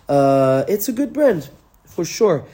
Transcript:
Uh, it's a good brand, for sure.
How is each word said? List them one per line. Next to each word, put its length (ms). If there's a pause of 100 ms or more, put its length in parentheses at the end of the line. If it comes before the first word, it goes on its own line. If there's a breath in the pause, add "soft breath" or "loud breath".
Uh, 600
it's 200
a 40
good 200
brand, 380 (340)
for 220
sure. 480